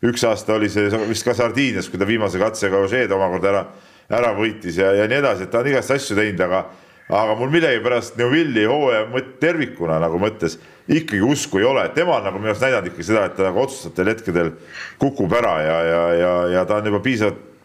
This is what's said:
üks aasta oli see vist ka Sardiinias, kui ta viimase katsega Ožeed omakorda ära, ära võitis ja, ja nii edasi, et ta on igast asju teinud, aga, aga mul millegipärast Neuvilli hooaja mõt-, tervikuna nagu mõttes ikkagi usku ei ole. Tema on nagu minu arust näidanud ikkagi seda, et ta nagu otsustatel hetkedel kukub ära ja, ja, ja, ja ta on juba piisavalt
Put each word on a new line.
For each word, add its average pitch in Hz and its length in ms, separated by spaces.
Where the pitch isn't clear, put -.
üks 120 200
aasta 110 300
oli 107 180
see 104 160
vist 110 180
ka 123 80
Sardiinias, 117 560
kui 92 100
ta 98 80
viimase 104 300
katsega 101 460
Ožeed 107 280
omakorda 95 400
ära, 98 100
ära 117 160
võitis 101 420
ja, 95 160
ja 104 160
nii 131 80
edasi, 104 280
et - 40
ta 117 100
on 135 120
igast 123 180
asju 135 260
teinud, 104 240
aga, 90 240
aga 107 180
mul 123 160
millegipärast 123 680
Neuvilli 127 480
hooaja 123 420
mõt-, 131 300
tervikuna 135 600
nagu 85 220
mõttes 101 360
ikkagi 143 320
usku 117 400
ei 110 80
ole. 131 140
Tema 165 240
on 107 80
nagu 95 160
minu 107 120
arust 101 120
näidanud 113 240
ikkagi 85 220
seda, 107 180
et 87 80
ta 95 140
nagu 92 100
otsustatel 92 540
hetkedel 85 400
kukub 139 340
ära 107 240
ja, 78 240
ja, 82 160
ja, 87 180
ja 92 100
ta 104 140
on 107 100
juba 101 160
piisavalt 107 380